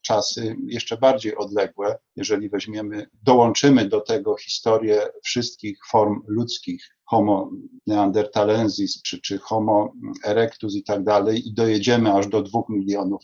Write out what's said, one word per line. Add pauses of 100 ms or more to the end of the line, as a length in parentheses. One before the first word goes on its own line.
czasy (100)
jeszcze
bardziej
odległe, (180)
jeżeli
weźmiemy, (160)
dołączymy
do
tego
historię (200)
wszystkich (120)
form
ludzkich, (100)
Homo (360)
neanderthalensis
czy,
czy
Homo (320)
erectus
i
tak
dalej,
i
dojedziemy
aż
do
dwóch
milionów